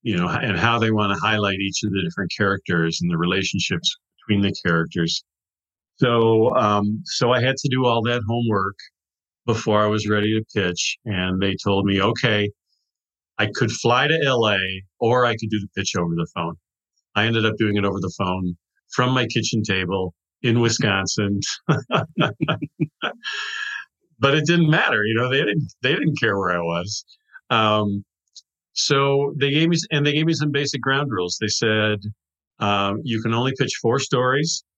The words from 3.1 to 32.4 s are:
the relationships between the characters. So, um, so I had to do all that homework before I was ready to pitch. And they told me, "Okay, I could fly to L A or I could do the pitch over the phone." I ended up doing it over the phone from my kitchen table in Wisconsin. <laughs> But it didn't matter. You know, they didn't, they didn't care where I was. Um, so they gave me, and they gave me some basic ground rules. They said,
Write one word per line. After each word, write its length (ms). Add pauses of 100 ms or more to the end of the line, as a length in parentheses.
the 80
relationships 760 (320)
between 160
the 120 (100)
characters. 600 (720)
So, 580
um, 500
so 280
I 80
had 160
to 140
do 160
all 160
that 260
homework 480 (720)
before 360
I 40
was 200
ready 320
to 60 (100)
pitch. 500
And 380
they 200
told 240
me, 140
"Okay, 500 (880)
I 160
could 180
fly 340
to 180
L 240
A 100 (420)
or 260
I 60
could 180
do 80
the 180
pitch 200
over 180
the 200
phone." 200 (600)
I 120
ended 200
up 100
doing 200
it 80
over 160
the 160
phone 400 (380)
from 180
my 140
kitchen 360
table 520 (280)
in 180
Wisconsin. 800 (280)
<laughs> 120 (2500)
But 140
it 120
didn't 240
matter. 340
You 100
know, 160
they 80
didn't, 340 (100)
they 100
didn't 260
care 180
where 140
I 100
was. 440 (460)
Um, 540 (680)
so 680
they 120
gave 180
me, 80 (140)
and 140
they 80
gave 140
me 80
some 160
basic 300
ground 300
rules. 300
They 80
said, 500 (600)